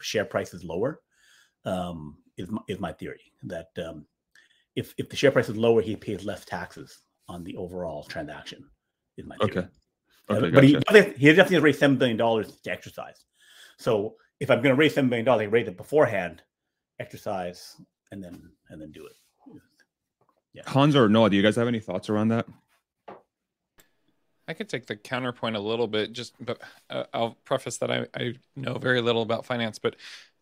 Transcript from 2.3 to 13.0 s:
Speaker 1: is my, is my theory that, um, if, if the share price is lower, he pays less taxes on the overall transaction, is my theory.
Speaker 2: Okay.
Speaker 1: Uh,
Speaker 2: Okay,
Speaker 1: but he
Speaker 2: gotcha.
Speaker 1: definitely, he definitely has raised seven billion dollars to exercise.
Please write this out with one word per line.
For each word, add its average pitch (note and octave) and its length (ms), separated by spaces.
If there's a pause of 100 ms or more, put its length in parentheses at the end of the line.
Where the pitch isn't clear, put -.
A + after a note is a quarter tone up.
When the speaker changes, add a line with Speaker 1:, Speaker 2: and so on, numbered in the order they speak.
Speaker 1:
is - 120
my, G#2+ 200
is F#2+ 100
my F2 140
theory - 400 (100)
that, E2 240 (180)
um, D#2 200 (720)
if, - 200
if - 120
the - 80
share C#3+ 140
price B2 180
is G#2+ 80
lower, A#2 240
he G#2+ 140
pays G2 280
less A2+ 220
taxes - 540 (280)
on F2 160
the - 140
overall F2 460
transaction, - 600 (540)
is D#2 80
my D2+ 120
theory. G#2 140
Speaker 2:
Okay. - 80
Speaker 1:
Uh, F2+ 60 (640)
Speaker 2:
Okay, A#2 200
Speaker 1:
but C3+ 120
he C#3 100
Speaker 2:
gotcha. - 120
Speaker 1:
definitely, G3 340
he C#3 100
definitely F3+ 260
has D3 80
raised C#3+ 160
seven C#3 180
billion B2 180
dollars A2+ 460
to - 100
exercise. - 540 (520)